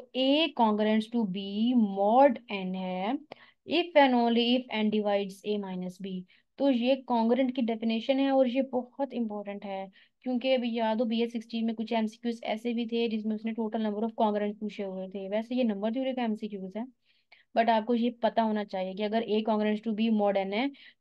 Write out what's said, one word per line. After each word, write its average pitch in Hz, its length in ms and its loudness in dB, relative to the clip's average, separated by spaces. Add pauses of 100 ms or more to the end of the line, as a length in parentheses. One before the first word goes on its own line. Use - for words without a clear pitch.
(160)
a 277 320 2 (140)
congruent 214 500 2
to 233 160 0
b 190 160 -6 (480)
mod 220 480 6 (140)
n 185 220 -4
है, 185 380 -4 (540)
if 339 300 2
and 262 200 8
only 233 260 4 (100)
if 247 120 2 (140)
n 214 120 2
divides 202 460 0 (100)
a 208 120 -2
minus 185 420 -8
b। 185 200 -8 (380)
तो 277 100 2
ये 262 420 2
congruent 240 440 2
की 277 60 -2
डेफिनेशन 226 580 0
है 269 120 2
और 269 160 4
ये 247 140 0
बहुत 262 520 -4
इंपॉर्टेंट 208 520 -6
है, 196 220 -8 (360)
क्योंकि 254 300 0
अभी 240 240 0
याद 220 220 0
हो 254 60 2
बी 226 180 0
एस 233 80 -4
सिक्सटीन 226 340 -6
में 226 100 -2
कुछ 220 160 -6
एमसीक्यूज़ 233 520 -2
ऐसे 226 300 -4
भी 233 140 -2
थे 233 200 -2
जिसमें 220 280 -2
उसने 220 180 -6
total 220 280 -4
number 214 220 -2
of 233 180 -4
congruent 208 380 0
पूछे 208 240 -8
हुए 190 240 -8
थे। 190 220 -10
वैसे 226 260 -4
ये 254 80 2
नंबर 214 300 0
थ्योरी 262 200 -2
का 247 100 -4
एमसीक्यूज़ 208 540 -6
है, 233 80 -6 (720)
but 226 120 4
आपको 226 260 2
ये 233 140 2
पता 226 320 0
होना 214 220 0
चाहिए 190 300 -6
कि 196 100 -6
अगर 214 200 0
a 214 200 0
congruent 214 440 0
to 226 120 0
b 226 140 2
mod 202 240 2
n 196 160 -2
है 262 180 -2 (300)